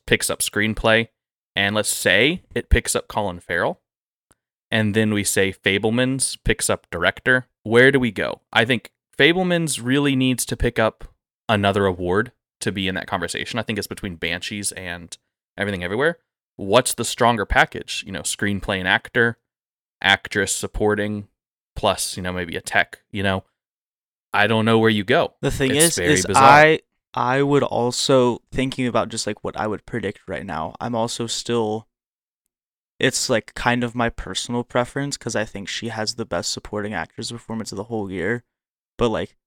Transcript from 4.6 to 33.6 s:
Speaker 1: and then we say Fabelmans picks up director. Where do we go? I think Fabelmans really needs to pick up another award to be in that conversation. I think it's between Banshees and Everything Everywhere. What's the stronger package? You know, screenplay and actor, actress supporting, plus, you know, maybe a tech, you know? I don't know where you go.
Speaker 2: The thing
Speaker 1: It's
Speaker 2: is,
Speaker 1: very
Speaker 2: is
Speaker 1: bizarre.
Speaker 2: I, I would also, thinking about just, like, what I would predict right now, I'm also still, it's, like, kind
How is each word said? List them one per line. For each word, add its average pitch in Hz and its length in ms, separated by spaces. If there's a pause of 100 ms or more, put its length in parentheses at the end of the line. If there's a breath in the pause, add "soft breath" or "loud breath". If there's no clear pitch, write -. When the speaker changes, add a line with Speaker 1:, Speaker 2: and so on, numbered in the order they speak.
Speaker 1:
and 110 220
then 107 200
we 101 100
say 98 280
Fabelmans 113 920
picks - 260
up - 220
director. 110 560 (160)
Where 120 280
do 135 80
we 120 120
go? 69 300 (120)
I 113 120
think 123 260 (260)
Fabelmans 165 680
really 139 320
needs 127 300
to - 120
pick 120 220
up - 260 (440)
another 101 360
award 92 460 (280)
to 110 120
be 95 160
in 92 80
that - 120
conversation. 95 520
I 107 40
think 107 140
it's 98 100
between 98 280
Banshees 90 580
and 87 420 (420)
Everything 98 260
Everywhere. 127 340 (380)
What's 101 380
the 117 120
stronger 117 400
package? - 600
You 98 60
know, 92 100
screenplay 101 580
and 92 80
actor, 117 500 (640)
actress 98 540
supporting, 104 720 (480)
plus, - 420
you 92 60
know, 90 100
maybe 87 220
a - 60
tech, - 400 (100)
you 98 120
know? 95 200 (920)
I 104 140
don't 110 180
know 113 140
where 110 100
you 107 140
go. 135 380
Speaker 2:
The 139 100
thing 135 240
Speaker 1:
It's 156 100
Speaker 2:
is, 165 120
Speaker 1:
very 165 160
Speaker 2:
is 131 120
Speaker 1:
bizarre. 127 180
Speaker 2:
I, 151 360 (340)
I 127 280
would 143 220
also, 123 800 (100)
thinking 131 360
about 110 220
just, 113 180
like, 104 160
what - 140
I 107 100
would 98 180
predict 101 420
right 92 180
now, 80 360
I'm 120 140
also 117 320
still, 113 600 (1120)
it's, - 300
like, 113 240
kind 120 300